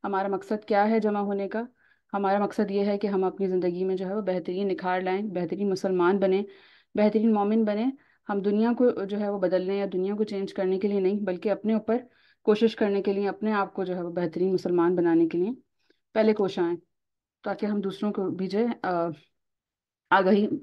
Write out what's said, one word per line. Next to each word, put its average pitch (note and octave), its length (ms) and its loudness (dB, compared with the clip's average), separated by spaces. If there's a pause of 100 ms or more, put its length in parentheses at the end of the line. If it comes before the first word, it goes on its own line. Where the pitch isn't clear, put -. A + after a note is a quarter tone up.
ہمارا G3 240 -2
مقصد G3 360 -4
کیا G#3 260 2
ہے A3+ 100 2
جمع G#3 200 0
ہونے G3 280 -4
کا۔ G#3+ 140 -6 (500)
ہمارا G3 260 0
مقصد G3+ 320 -2
یہ G3+ 140 0
ہے G3+ 140 0
کہ G#3 80 -2
ہم G3 180 0
اپنی F#3+ 220 -2
زندگی F3+ 380 0
میں F#3+ 120 0
جو F#3 100 -6
ہے F#3+ 80 -4
وہ G#3+ 60 -4
بہترین F#3 480 -4
نکھار F3+ 320 -2
لائیں، F#3 220 -2
بہترین F#3+ 480 -2
مسلمان F#3 480 2
بنیں، F#3+ 240 2 (520)
بہترین G#3+ 400 4
مومن G#3+ 300 2
بنیں۔ G#3+ 260 0 (380)
ہم G3+ 120 -2
دنیا G#3 380 2
کو B3 260 2
جو G3+ 160 -4
ہے G#3 80 -2
وہ G3+ 100 -4
بدلنے F#3 400 0
یا G3 140 -2
دنیا F#3+ 220 -2
کو G#3+ 100 -2
چینج G3 300 -6
کرنے F#3+ 240 0
کے G#3 100 0
لیے G3+ 120 0
نہیں، G3 200 0
بلکہ F#3+ 300 -2
اپنے G#3+ 240 0
اوپر A3 220 0 (460)
کوشش A3 340 2
کرنے G3+ 260 0
کے G3+ 100 0
لیے، G3+ 160 -2
اپنے G#3+ 240 -2
آپ G3 220 -2
کو G3 100 -4
جو F3+ 120 -4
ہے F3+ 60 -6
وہ E3+ 100 -8
بہترین F3 400 -2
مسلمان F3 440 2
بنانے E3+ 320 4
کے E3+ 100 -2
لیے F#3 120 0 (640)
پہلے A3 180 4
کوشاں F#3 360 0
ہیں، F3 80 -2 (680)
تاکہ - 220 -4
ہم G#3 140 -2
دوسروں G3+ 320 -4
کو F#3+ 180 -2
بھی F#3 160 -4
جو F#3+ 120 -2
ہے، A3+ 60 2 (180)
آ، E3+ 260 -2 (1000)
آگاہی G3 360 6 (160)